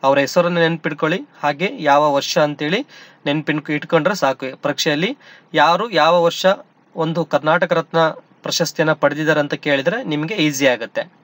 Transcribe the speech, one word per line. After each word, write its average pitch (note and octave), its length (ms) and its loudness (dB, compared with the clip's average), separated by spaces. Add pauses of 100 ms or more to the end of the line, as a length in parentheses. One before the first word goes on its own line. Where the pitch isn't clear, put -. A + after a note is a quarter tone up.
ಅವರ C#3 160 4
ಹೆಸರನ್ನು F3 400 0
ನೆನ್ಪಿಟ್ಕೊಳ್ಳಿ, E3 680 -2 (120)
ಹಾಗೆ D3 300 -2 (100)
ಯಾವ D3 340 4
ವರ್ಷ C#3 240 0
ಅಂತೇಳಿ D3+ 500 0 (380)
ನೆನ್ಪಿನ್-, D3+ 460 -2
ಇಟ್ಕೊಂಡ್ರೆ D#3 440 0
ಸಾಕು. C3 460 -4
ಪರೀಕ್ಷೆಯಲ್ಲಿ D#3 560 -2 (360)
ಯಾರು E3+ 360 2
ಯಾವ E3+ 340 4
ವರ್ಷ E3+ 220 0 (500)
ಒಂದು D#3+ 300 -2
ಕರ್ನಾಟಕ E3 480 0
ರತ್ನ E3 360 0 (340)
ಪ್ರಶಸ್ತಿಯನ್ನ D#3 500 -2
ಪಡೆದಿದ್ದಾರೆ D3+ 460 0
ಅಂತ D3 140 -2
ಕೇಳಿದ್ರೆ D3+ 500 -2
ನಿಮ್ಗೆ D#3+ 320 -4
easy D3 320 0
ಆಗತ್ತೆ. A2+ 440 -2 (120)